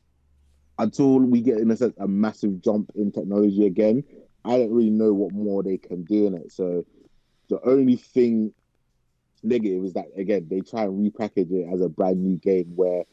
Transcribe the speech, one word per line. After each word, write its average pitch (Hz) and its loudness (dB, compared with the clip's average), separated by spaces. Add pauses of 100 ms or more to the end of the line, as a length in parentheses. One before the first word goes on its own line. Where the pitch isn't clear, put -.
(800)
until 131 2
we 123 4
get, 113 2
in 113 2
a 113 2
sense, 110 0
a 98 -4
massive 101 -2
jump 107 0
in 101 -2
technology 104 2
again, 107 2 (420)
I 120 0
don't 117 0
really 117 2
know 107 2
what 98 0
more 101 -4
they 95 -4
can 87 -12
do 104 0
in 98 -2
it. - -14
So 87 -4 (600)
the - -4
only 131 4
thing 113 0 (880)
negative 101 -2
is 92 -8
that, 90 -6 (100)
again, 95 -2
they 92 -4
try 110 -6
and 101 -2
repackage 98 -4
it 90 -4
as 92 -4
a 92 0
brand 92 0
new 92 -2
game 90 -2
where 90 0